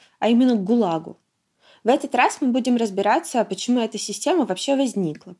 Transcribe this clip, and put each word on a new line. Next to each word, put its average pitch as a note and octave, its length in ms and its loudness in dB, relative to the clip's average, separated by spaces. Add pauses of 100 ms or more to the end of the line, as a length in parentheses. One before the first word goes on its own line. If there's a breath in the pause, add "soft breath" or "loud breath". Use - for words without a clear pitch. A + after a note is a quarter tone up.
(200 soft breath)
а G#3+ 100 0
именно A#3+ 260 4
к G3+ 80 -2
гулагу. F3+ 540 0 (680 soft breath)
В G#3 60 0
этот C4+ 260 0
раз C#4 240 2
мы B3+ 140 0
будем B3 240 2
разбираться, A3 680 0
почему A#3 380 -2
эта B3+ 160 -4
система C#4 480 -2
вообще C#4 320 -2
возникла, F#3+ 640 -4